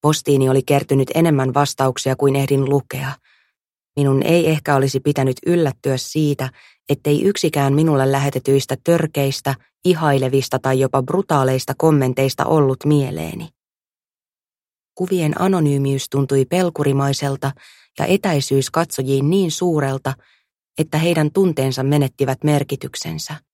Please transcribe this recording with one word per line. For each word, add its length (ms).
Postiini 460
oli 140
kertynyt 520
enemmän 400
vastauksia 640
kuin 200
ehdin 340
lukea. 420
Minun 260
ei 280
ehkä 240
olisi 260
pitänyt 360
yllättyä 500
siitä, 540
ettei 340
yksikään 520
minulle 380
lähetetyistä 720
törkeistä, 680
ihailevista 760
tai 220
jopa 220
brutaaleista 760
kommenteista 680
ollut 380
mieleeni. 640
Kuvien 460
anonyymiys 720
tuntui 340
pelkurimaiselta 1080
ja 80
etäisyys 640
katsojiin 600
niin 200
suurelta, 640
että 200
heidän 340
tunteensa 500
menettivät 640
merkityksensä. 920